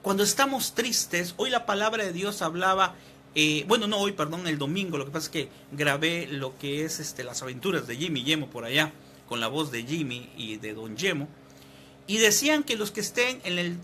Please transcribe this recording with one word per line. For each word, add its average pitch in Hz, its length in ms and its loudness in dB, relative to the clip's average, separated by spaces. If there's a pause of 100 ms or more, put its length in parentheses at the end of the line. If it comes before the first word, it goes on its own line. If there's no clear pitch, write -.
Cuando 196 220 2
estamos 269 500 2
tristes, 180 640 0
hoy 254 140 0
la 233 140 2
palabra 214 400 0
de 185 80 -2
Dios 196 300 -2
hablaba, 185 540 2 (400)
eh, 151 320 6
bueno, 220 180 6
no 208 120 2
hoy, 202 140 2
perdón, 165 360 -2
el 151 100 0
domingo, 165 400 -2
lo 135 60 -2
que 139 80 -10
pasa 156 140 -4
es - 40 -8
que 143 180 -4 (220)
grabé 147 560 2
lo 135 320 -6
que 143 260 -2
es, 160 140 -4
este, 131 240 -8
las 123 200 -6
aventuras 127 440 -2
de 120 100 -6
Jimmy 147 280 -2
Yemo 151 260 0
por 117 140 -8
allá, 147 280 2 (360)
con 120 100 -4
la 113 80 0
voz 143 240 -2
de 117 140 -4
Jimmy 127 520 -4
y 107 200 -8
de 107 180 -8
Don 110 220 -10
Yemo, 160 320 -2 (800)
y 214 100 0
decían 285 460 4
que 240 120 0
los 208 140 -2
que 220 100 -6
estén, 247 440 0
en 175 140 0
el 175 260 -2